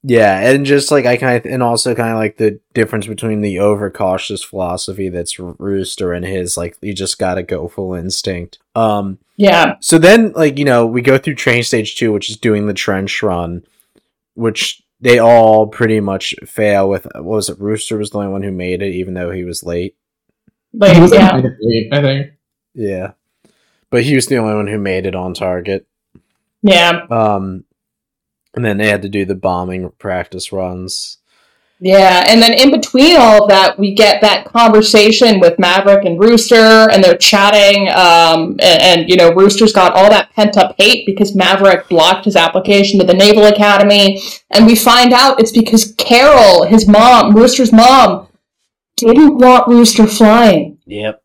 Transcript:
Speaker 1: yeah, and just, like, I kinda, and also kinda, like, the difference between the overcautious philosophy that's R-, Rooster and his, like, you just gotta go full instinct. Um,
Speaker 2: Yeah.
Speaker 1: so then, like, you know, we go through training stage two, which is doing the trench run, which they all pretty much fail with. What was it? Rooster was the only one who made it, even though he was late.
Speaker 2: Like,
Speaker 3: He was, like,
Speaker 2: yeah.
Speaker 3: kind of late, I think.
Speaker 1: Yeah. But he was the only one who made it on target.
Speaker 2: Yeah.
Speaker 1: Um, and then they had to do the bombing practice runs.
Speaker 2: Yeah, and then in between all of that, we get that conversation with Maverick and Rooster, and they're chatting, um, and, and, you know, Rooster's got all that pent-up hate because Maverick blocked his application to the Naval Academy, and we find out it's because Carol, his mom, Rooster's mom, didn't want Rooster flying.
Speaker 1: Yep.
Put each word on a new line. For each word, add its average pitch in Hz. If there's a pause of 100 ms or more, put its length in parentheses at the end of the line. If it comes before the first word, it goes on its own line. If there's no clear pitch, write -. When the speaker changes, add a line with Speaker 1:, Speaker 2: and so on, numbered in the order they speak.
Speaker 1:
yeah, 110 (120)
and 139
just, 139
like, 139
I 123
kinda, 120
and 127
also 120
kinda, 113
like, 107
the 107 (140)
difference 110
between 107
the 98
overcautious 101
philosophy 92
that's 87
R-, 90
Rooster 95
and 90
his, 92
like, 87
you 101
just 92
gotta 92
go 87
full 92
instinct. 87 (180)
Um, 104 (180)
Speaker 2:
Yeah. 175
Speaker 1:
so -
then, 208
like, 147
you 143
know, 120
we 120
go 135
through 143
training 120
stage 110
two, 113
which 101
is 107
doing 104
the 104
trench 95
run, 87 (720)
which - (180)
they 120
all 113
pretty 110
much 95 (100)
fail 101
with. 98 (100)
What 73
was 101
it? 85
Rooster 107
was 104
the -
only 101
one 98
who 101
made 90
it, 98
even 92
though 90
he 90
was 87
late. 87 (800)
Speaker 2:
Like, 202
Speaker 3:
He 165
was, 170
like, 147
Speaker 2:
yeah. -
Speaker 3:
kind 127
of 127
late, 110
I 143
think. 139 (460)
Speaker 1:
Yeah. 98 (800)
But 120
he 143
was 127
the 135
only 110
one 104
who 107
made 95
it 92
on 90
target. 92 (760)
Speaker 2:
Yeah. 175
Speaker 1:
Um, 101 (880)
and 120
then 101
they 107
had 101
to 98
do 101
the 95
bombing 92
practice 92
runs. 92 (640)
Speaker 2:
Yeah, 185
and 226
then 233
in 262
between 277
all 214
of 202
that, 190
we 196
get 208
that 208
conversation 220
with 170
Maverick 196
and 170
Rooster, 226 (340)
and 196
they're 175
chatting, 202
um, 170 (100)
and, 165 (200)
and, 165
you 180
know, 170
Rooster's 202
got 180
all 196
that 208
pent-up 208
hate 208
because 196
Maverick 190
blocked 170
his 202
application 196
to 180
the 180
Naval 208
Academy, 202 (300)
and 220
we 226
find 240
out 262
it's 226
because 220
Carol, 240
his 214
mom, 214
Rooster's 240
mom, 247 (680)
didn't 247
want 254
Rooster 233
flying. 220
Speaker 1:
Yep. 107